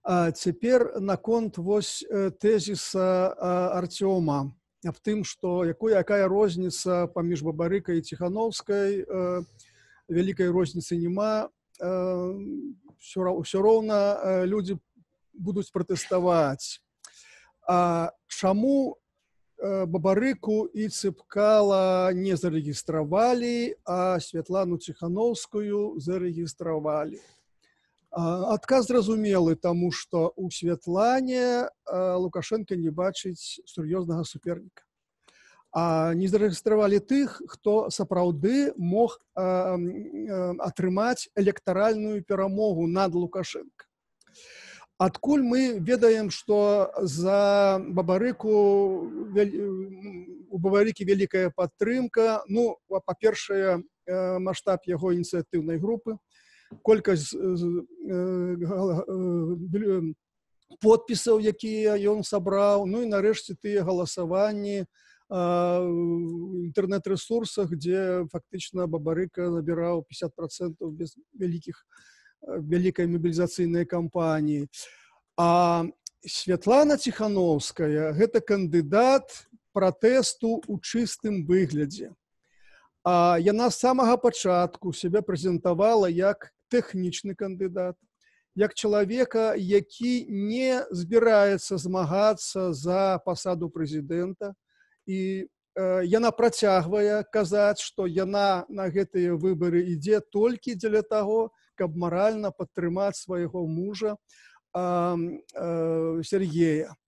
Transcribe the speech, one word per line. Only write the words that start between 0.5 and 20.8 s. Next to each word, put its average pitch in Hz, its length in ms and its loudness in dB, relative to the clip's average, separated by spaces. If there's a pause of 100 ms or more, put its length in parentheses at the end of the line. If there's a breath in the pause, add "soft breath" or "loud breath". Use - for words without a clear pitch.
наконт 196 640 -2
вось, 202 480 -2
э, 196 240 -2
тэзіса, 190 1040 0
а, 180 400 0
Артема 175 720 -2 (320)
аб 170 160 -6
тым, 214 260 -4
што 180 380 -4
якой-, 180 320 0
якая 196 320 4
розніца 180 880 0
паміж 170 320 -2
Бабарыкай 170 560 -2
і - 40 -14
Ціханаўскай, 202 1000 -2
э, 180 400 -4 (640 soft breath)
вялікай 180 400 0
розніцы 175 480 0
няма, 208 520 -2 (300)
э, 175 60 -8
ўсе 185 1400 -6
раў-, 180 180 0
усе 190 200 -2
роўна, 214 560 4
э, 190 280 0
людзі 190 320 -2 (560)
будуць 196 380 -6
пратэставаць. 175 1080 0 (840 loud breath)
А 175 440 2 (160)
чаму, 240 680 0 (640)
э, 190 240 -2
Бабарыку 196 880 0
і 214 160 -4